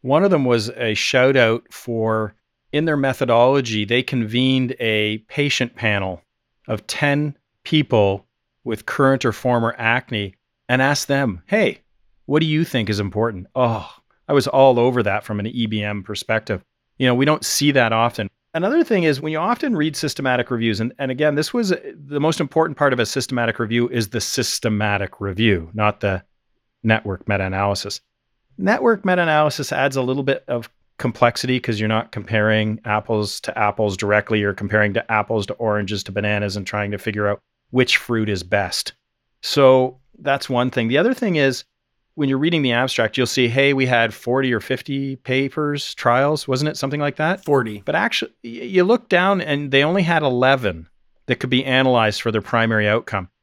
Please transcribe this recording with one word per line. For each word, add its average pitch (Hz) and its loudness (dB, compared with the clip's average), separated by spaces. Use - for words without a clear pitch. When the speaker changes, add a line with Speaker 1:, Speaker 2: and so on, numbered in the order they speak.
Speaker 1:
One 143 2
of 202 4
them 151 2
was 117 2
a 117 -2
shout 131 2
out 117 4
for, 110 -4
in 151 0
their 156 0
methodology, 123 2
they 120 0
convened 127 0
a 107 0
patient 139 -2
panel 98 -2
of 110 -6
ten 147 -2
people 107 0
with 113 -6
current 135 2
or 110 2
former 117 0
acne 113 -2
and 127 2
asked 139 0
them, 131 -2
"Hey, 196 0
what 147 0
do 160 0
you 156 0
think 113 -2
is 104 -2
important?" 101 -4
Oh, 117 -2
I 147 2
was 143 2
all 135 4
over 123 2
that 101 -2
from 104 -4
an 104 -6
E 120 -4
B 107 -4
M 104 -6
perspective. 107 -4
You 131 2
know, 123 4
we 131 2
don't 151 0
see - 0
that 120 2
often. 113 0
Another 240 0
thing 190 0
is 147 2
when 156 -6
you 156 -4
often 233 -2
read 151 -2
systematic 131 -2
reviews, 113 0
and, 117 -2
and 135 -4
again, 147 0
this 156 -2
was 208 0
the 143 -8
most 156 0
important 160 0
part 139 4
of 123 -2
a 113 2
systematic 120 -2
review 120 0
is 113 -2
the 117 -4
systematic 104 -2
review, 98 0
not 104 0
the 95 -2
network 110 0
meta-analysis. 98 -2
Network 220 2
meta-analysis 156 2
adds 135 0
a 135 0
little 131 -2
bit 135 -2
of 120 -4
complexity 127 0
'cause 110 -4
you're 107 0
not 110 -2
comparing 107 0
apples 107 -2
to - -8
apples 104 0
directly. 104 0
You're 101 0
comparing 104 0
to 113 -4
apples 107 -2
to - -8
oranges 104 -4
to - -12
bananas 104 -4
and 98 -8
trying 104 -4
to 101 -6
figure 104 -4
out 101 -2
which 123 2
fruit 110 -2
is 92 -2
best. 95 -4
So 131 4
that's 139 -2
one 123 0
thing. 113 -2
The 135 2
other 240 2
thing 190 -2
is, 135 0
when 143 0
you're 135 0
reading 160 0
the 127 2
abstract, 120 0
you'll 127 2
see, 123 0
"Hey, 139 4
we 135 2
had 117 2
forty 127 -2
or 110 0
fifty 135 -6
papers, 139 -4
trials," 139 2
wasn't 135 0
it? 143 -8
Something 143 -4
like 143 -2
that? 170 -2
Speaker 2:
Forty. 113 0
Speaker 1:
But 147 -2
actually, 214 -2
y-, 233 -14
you 190 2
look 233 2
down 185 2
and 147 -4
they 139 6
only 180 2
had 165 2
eleven 123 2
that 127 -2
could 131 -6
be 127 2
analyzed 127 2
for 117 -2
their 107 0
primary 113 0
outcome. 104 -2